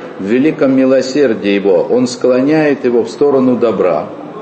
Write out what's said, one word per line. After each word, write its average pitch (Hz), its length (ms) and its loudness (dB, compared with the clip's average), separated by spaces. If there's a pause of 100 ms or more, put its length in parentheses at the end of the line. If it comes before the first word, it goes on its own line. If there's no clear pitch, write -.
(200)
в 98 40 -8
великом 135 520 0
милосердии 131 760 0
его, 95 380 2
он 123 180 0
склоняет 139 760 0
его 120 200 2
в 113 60 -6
сторону 131 460 2
добра 95 520 0 (340)